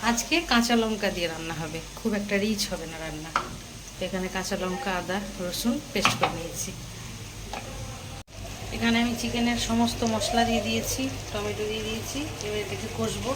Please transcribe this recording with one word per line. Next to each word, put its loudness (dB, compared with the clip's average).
আজকে 2
কাঁচা 8
লঙ্কা 2
দিয়ে 0
রান্না -4
হবে, -2
খুব 2
একটা 0
রিচ 2
হবে -4
না -8
রান্না। -6
তো -8
এখানে 0
কাঁচা -2
লঙ্কা, -2
আদা, -2
রসুন 2
পেস্ট 2
করে 2
নিয়েছি। -6
এখানে 4
আমি 4
চিকেনের 2
সমস্ত 4
মশলা 4
দিয়ে 4
দিয়েছি, 0
টমেটো -2
দিয়ে -2
দিয়েছি, -4
এবার -2
এটাকে -4
কষবো। 0